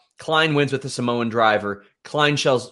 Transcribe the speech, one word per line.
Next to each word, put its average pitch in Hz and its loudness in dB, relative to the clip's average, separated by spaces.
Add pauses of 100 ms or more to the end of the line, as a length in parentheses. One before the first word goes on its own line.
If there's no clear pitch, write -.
(200)
Klein 156 0
wins 143 0
with 131 -4
the 135 -10
Samoan 120 -2
driver. 104 0 (200)
Klein 147 0
shows, 131 0